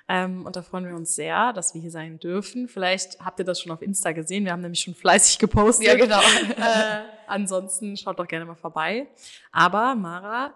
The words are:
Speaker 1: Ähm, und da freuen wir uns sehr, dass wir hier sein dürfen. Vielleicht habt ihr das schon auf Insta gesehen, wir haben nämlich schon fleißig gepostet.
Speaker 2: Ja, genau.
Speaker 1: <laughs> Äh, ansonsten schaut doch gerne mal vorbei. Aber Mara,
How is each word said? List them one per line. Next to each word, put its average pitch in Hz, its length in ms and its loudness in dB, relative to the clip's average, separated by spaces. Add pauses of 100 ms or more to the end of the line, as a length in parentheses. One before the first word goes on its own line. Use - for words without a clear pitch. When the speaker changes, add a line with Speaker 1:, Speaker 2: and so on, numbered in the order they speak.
Speaker 1:
Ähm, 185 380 -2
und 185 120 -12
da 180 60 -10
freuen 185 240 -8
wir 175 80 -12
uns 165 200 -6
sehr, 175 400 0
dass - 180 -6
wir 165 80 -10
hier 165 100 -12
sein 160 280 -12
dürfen. 202 500 -6
Vielleicht 190 560 -2
habt 180 140 -10
ihr 185 80 -2
das 180 140 -2
schon 170 120 -8
auf 160 80 -10
Insta 185 320 -2
gesehen, 170 320 -4
wir 180 80 -2
haben 175 80 -6
nämlich 175 220 -4
schon 180 120 -8
fleißig - 440 6
gepostet. 220 480 4
Speaker 2:
Ja, 220 80 8
genau. 214 260 6
Speaker 1:
<laughs> 208 100 6 (280)
Äh, 214 460 0 (240)
ansonsten 202 680 -4
schaut 190 220 -8
doch 175 100 -6
gerne 165 160 -6
mal 170 120 -16
vorbei. 170 500 -4 (460)
Aber 196 420 4
Mara, 208 600 -6